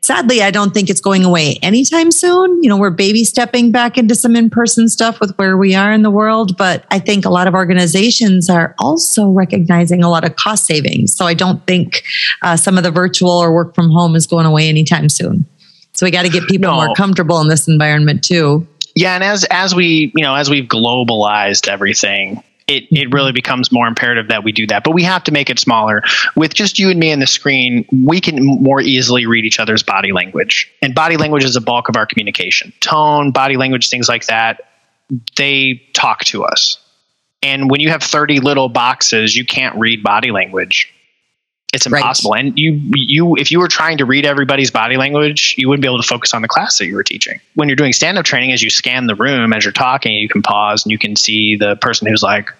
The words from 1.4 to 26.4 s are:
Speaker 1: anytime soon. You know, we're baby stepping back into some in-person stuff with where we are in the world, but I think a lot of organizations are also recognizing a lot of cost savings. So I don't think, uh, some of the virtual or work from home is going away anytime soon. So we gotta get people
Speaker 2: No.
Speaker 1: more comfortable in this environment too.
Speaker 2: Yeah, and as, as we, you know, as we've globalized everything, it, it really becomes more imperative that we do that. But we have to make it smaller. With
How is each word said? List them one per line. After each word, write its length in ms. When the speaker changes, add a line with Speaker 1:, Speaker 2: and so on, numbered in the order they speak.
Speaker 1:
anytime 500
soon. 500
You 60
know, 80
we're 140
baby 340
stepping 480
back 240
into 180
some 220
in-person 540
stuff 280
with 180
where 200
we 180
are 200
in 80
the 80
world, 480
but 320
I 80
think 260
a 60
lot 160
of 80
organizations 960
are 280
also 520
recognizing 760
a 60
lot 120
of 140
cost 300
savings. 500
So 80
I 80
don't 340
think, 360
uh, 160
some 180
of 80
the 60
virtual 400
or 240
work 200
from 160
home 240
is 120
going 180
away 240
anytime 400
soon. 380
So 100
we 60
gotta 180
get 200
people 220
Speaker 2:
No. 140
Speaker 1:
more 100
comfortable 460
in 80
this 180
environment 560
too. 440
Speaker 2:
Yeah, 200
and 100
as, 260
as 240
we, 400
you 80
know, 120
as 160
we've 180
globalized 1000
everything, 760
it, 240
it 220
really 200
becomes 380
more 160
imperative 420
that 140
we 80
do 180
that. 160
But 80
we 100
have 220
to 80
make 180
it 80
smaller. 440
With 200